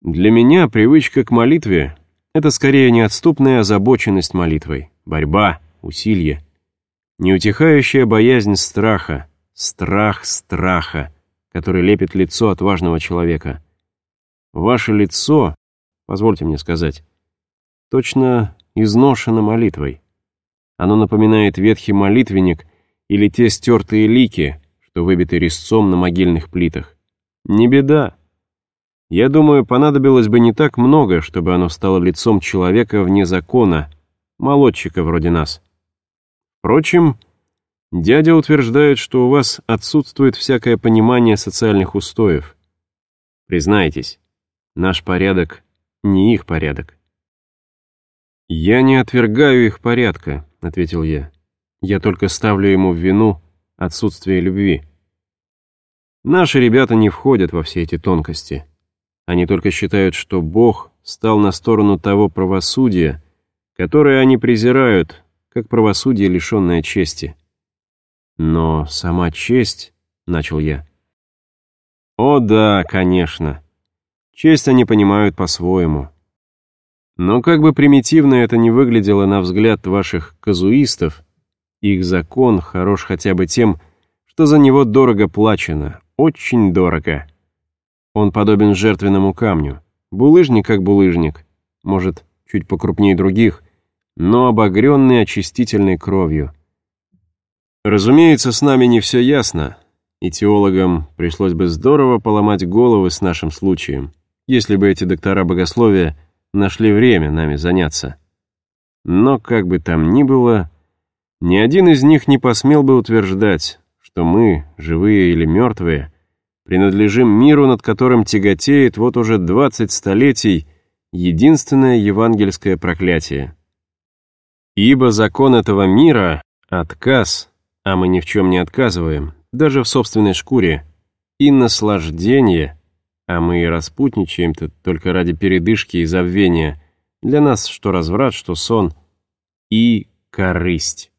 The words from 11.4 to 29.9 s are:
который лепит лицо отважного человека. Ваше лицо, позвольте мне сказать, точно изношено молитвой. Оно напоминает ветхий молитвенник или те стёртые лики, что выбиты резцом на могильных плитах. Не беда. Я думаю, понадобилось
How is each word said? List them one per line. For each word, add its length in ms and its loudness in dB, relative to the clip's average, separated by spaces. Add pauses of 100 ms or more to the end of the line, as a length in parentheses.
который 280 -4
лепит 340 0
лицо 340 -2
отважного 500 -2
человека. 640 -6 (880)
Ваше 400 -2
лицо, 640 0 (500)
позвольте 380 -4
мне 140 -4
сказать, 480 -6 (840)
точно 680 -2 (180)
изношено 680 0
молитвой. 600 -4 (760)
Оно 220 0
напоминает 600 2
ветхий 360 -2
молитвенник 720 0 (400)
или 220 0
те 200 0
стёртые 580 0
лики, 540 0 (200)
что 240 -8
выбиты 340 0
резцом 500 -2
на 60 0
могильных 540 -2
плитах. 480 -6 (480)
Не 240 2
беда. 480 0 (920)
Я 200 2
думаю, 340 4
понадобилось 640 2